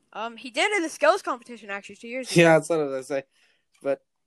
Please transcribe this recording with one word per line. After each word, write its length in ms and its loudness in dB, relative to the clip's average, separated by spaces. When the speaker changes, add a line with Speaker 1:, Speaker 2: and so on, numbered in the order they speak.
Speaker 1:
Um, 240 -10
he 140 -16
did 220 0
in 100 -2
the 60 -4
skills 340 2
competition, 480 -10
actually, 260 -12
two 120 -18
years 220 -8
ago. 100 4
Speaker 2:
Yeah, 180 8
that's 100 -2
what 120 -2
I 40 -2
was 80 -6
gonna 100 -6
say. 40 -16
But, 200 -4